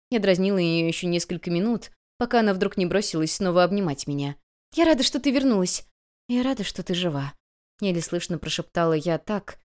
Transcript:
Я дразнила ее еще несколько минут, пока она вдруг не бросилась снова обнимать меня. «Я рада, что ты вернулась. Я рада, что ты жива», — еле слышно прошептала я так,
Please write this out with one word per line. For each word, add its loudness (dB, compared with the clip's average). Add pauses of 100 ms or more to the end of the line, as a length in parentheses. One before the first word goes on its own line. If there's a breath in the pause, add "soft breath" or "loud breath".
Я 0
дразнила 2
ее 2
еще -4
несколько -4
минут, -2 (260)
пока 2
она 4
вдруг -2
не 2
бросилась 0
снова 2
обнимать 0
меня. -4 (400)
«Я 4
рада, 4
что 0
ты 2
вернулась. 2 (420)
Я 0
рада, -2
что -8
ты -4
жива», — -4 (480)
еле 0
слышно -4
прошептала -2
я 0
так, -8 (160)